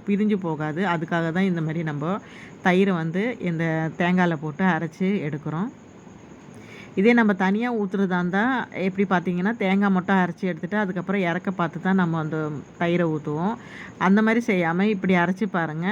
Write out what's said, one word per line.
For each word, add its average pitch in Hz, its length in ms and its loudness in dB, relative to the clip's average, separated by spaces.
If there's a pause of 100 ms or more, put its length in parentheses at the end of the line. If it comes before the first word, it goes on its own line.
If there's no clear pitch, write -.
பிரிஞ்சு 208 300 2
போகாது. 156 500 -4
அதுக்காக 165 460 0
தான் 185 180 2
இந்த 170 100 -2
மாதிரி 160 220 -2
நம்ம 156 340 -4 (460)
தயிரை 190 320 4
வந்து 170 460 -2
இந்த 165 240 -2 (340)
தேங்காயில 180 420 2
போட்டு 156 240 -4
அரைச்சு 170 460 0 (100)
எடுக்கிறோம். 151 500 -4 (1200)
இதே 208 180 6
நம்ம 226 200 4
தனியா 202 420 0
ஊத்துறதா 196 440 0
இருந்தா, 180 240 0 (320)
எப்படி 190 300 -2
பார்த்தீங்கன்னா, 185 520 0
தேங்காய் 196 340 2
மட்டும் 190 260 4
அரைச்சு 175 240 0
எடுத்துட்டு, 180 360 -4
அதுக்கப்புறம் 190 440 -2
இறக்க 180 300 0
பார்த்து 170 300 -4
தான் 190 220 2
நம்ம 165 160 0
அந்த 156 200 -2 (400)
தயிரை 175 280 2
ஊத்துவோம். 156 480 -2 (440)
அந்த 196 240 4
மாதிரி 220 240 4
செய்யாம 180 360 2
இப்படி 190 320 2
அரைச்சு 180 360 2
பாருங்க. 165 420 -2